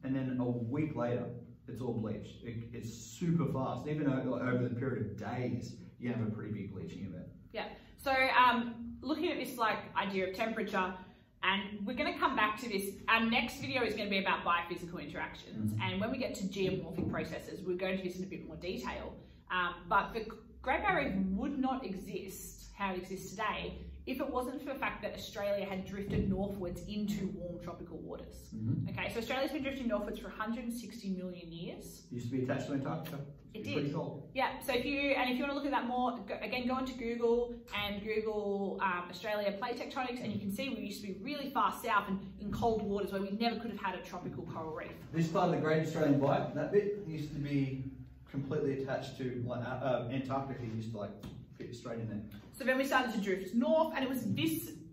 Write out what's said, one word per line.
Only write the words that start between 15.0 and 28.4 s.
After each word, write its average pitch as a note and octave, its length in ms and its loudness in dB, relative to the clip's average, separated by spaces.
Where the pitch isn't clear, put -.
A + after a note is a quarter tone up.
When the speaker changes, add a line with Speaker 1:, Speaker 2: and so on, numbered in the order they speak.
Speaker 2:
interactions. D#3+ 720 -4
Speaker 1:
Mm-hmm. - 100 0
Speaker 2:
And F#3 180 0
when A3+ 100 2
we B3 80 0
get G#3+ 180 -2
to G3+ 80 -4
geomorphic - 680 0
processes, - 540 -4
we'll F3+ 120 0
go F#3+ 120 0
into F#3+ 140 0
this F3+ 140 -4
in F#3 80 -4
a - 40 -6
bit D#3 180 -8
more D#3 100 -10
detail. - 580 -6
Um, F3+ 240 2
but G3 260 4
the A3 120 -2
Great C4+ 200 2
Barrier F4 280 4
Reef F#3+ 200 2
would C4 280 0
not C4 260 2
exist - 920 -8
how G3 160 0
it F3+ 60 -2
exists F3+ 320 -8
today F#3 480 -4
if C4 140 -2
it C#4 80 0
wasn't B3+ 320 -2
for C#4+ 120 -6
the - 60 -4
fact G#3 240 -2
that G3 120 -2
Australia G3+ 500 0
had F#3+ 200 -4
drifted G3 440 0
northwards G3 600 -2
into G3+ 380 0
warm F3 260 -8
tropical E3 360 -10
waters. - 580 -12